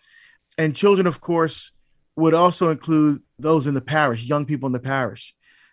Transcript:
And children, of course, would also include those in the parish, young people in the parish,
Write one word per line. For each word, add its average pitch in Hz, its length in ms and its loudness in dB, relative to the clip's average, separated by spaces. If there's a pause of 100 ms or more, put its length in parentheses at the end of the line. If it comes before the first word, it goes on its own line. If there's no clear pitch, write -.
(580)
And 156 180 0
children, 196 300 4
of 160 140 -4
course, 165 520 -2 (440)
would 160 180 4
also 175 360 2
include 151 520 0 (160)
those 151 280 0
in 143 80 -2
the 135 60 -2
parish, 131 440 0
young 147 220 -2
people 135 200 -4
in 127 60 -2
the 127 80 -2
parish, 131 540 -6 (380)